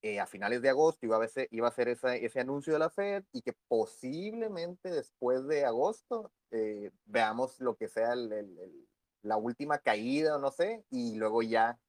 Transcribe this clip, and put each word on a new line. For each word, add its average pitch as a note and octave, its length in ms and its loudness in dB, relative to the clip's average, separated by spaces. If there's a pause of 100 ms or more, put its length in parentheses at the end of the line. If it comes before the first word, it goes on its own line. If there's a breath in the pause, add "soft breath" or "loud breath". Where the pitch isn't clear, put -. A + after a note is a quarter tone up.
eh, G#2 180 -4
a G2 60 -2
finales G#2 380 -2
de C3+ 60 6
agosto D3+ 360 4
iba A2 120 4
a - 20 4
verse, A2+ 320 -2
iba A2+ 160 2
a A#2 40 4
ser A#2+ 160 0
esa, B2 280 0
ese A#2+ 240 -2
anuncio C#3 340 -2
de D3+ 60 2
la D#3+ 100 2
Fed, G3+ 420 -2
y B3 120 -10
que A#2+ 100 -4 (140)
posiblemente F3+ 1200 -4
después C3 560 -2
de C#3+ 200 2
agosto, C#3 640 -2 (180)
eh, G#2+ 400 -4 (160)
veamos A2+ 540 0
lo B2 160 0
que G#2+ 140 -6
sea A2+ 240 0
el, A#2+ 200 -4
el, G2+ 240 -8
el, F2 300 -18 (340)
la G#2+ 160 0
última A#2+ 400 -2
caída, C#3 600 0
o - 20 -2
no C#3 100 0
sé, G3+ 400 -2
y A#2+ 260 -4
luego A2 280 2
ya A2+ 460 2